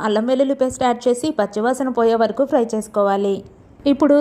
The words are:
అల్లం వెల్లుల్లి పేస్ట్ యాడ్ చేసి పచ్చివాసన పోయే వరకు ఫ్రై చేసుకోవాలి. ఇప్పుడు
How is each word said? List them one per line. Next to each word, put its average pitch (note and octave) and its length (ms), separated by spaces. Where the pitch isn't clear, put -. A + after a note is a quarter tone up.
అల్లం A3 240
వెల్లుల్లి C4+ 300
పేస్ట్ B3+ 260
యాడ్ A#3+ 180
చేసి A#3+ 240
పచ్చివాసన A#3+ 580
పోయే A3+ 240
వరకు A3 300
ఫ్రై C#4+ 100
చేసుకోవాలి. G3+ 640
ఇప్పుడు C#4+ 300